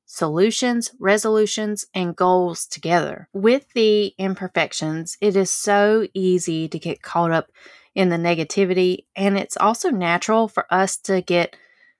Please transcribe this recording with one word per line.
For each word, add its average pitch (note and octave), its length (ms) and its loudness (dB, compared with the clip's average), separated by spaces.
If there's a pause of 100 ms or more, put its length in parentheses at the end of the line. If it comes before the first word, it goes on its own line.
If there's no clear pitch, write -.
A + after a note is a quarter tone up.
solutions, A3 920 -2
resolutions, G#3+ 960 0
and F3 220 -4
goals F3+ 520 2
together. D#3 680 -2
With A3+ 400 0
the G#3+ 440 2
imperfections, E3+ 1040 -4
it G3+ 160 2
is F#3+ 160 2
so G#3 600 2
easy F3 560 0
to D#3 100 -8
get - 220 -8
caught E3+ 300 -2
up D#3+ 200 -2 (440)
in F#3 140 2
the E3+ 80 0
negativity, F3+ 880 0 (100)
and G3 220 0
it's - 200 -6
also A#3 320 0
natural G#3 580 0
for - 220 -6
us F#3+ 280 0
to F#3+ 240 -2
get F3 340 0 (440)